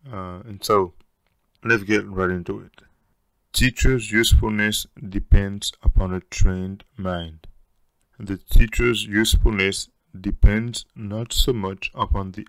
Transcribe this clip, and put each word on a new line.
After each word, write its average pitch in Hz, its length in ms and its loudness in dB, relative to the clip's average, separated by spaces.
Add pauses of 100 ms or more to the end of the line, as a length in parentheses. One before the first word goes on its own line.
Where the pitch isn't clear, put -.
Uh, 92 400 -14
and 101 180 -16
so, 98 300 0 (680)
let's 113 200 -2
get 101 240 -2
right 92 220 -2
into 90 320 -6
it. - 220 -20 (720)
Teacher's 123 580 2
usefulness 107 760 2 (240)
depends 101 720 0
upon 92 320 0
a 92 60 -4
trained 92 640 -2 (120)
mind. 85 520 -8 (720)
The 98 180 -8
teacher's 117 680 4
usefulness 104 840 0 (300)
depends 107 680 2 (100)
not 110 360 -10
so - 220 2
much 95 400 -6
upon 98 380 -4
the 104 180 -14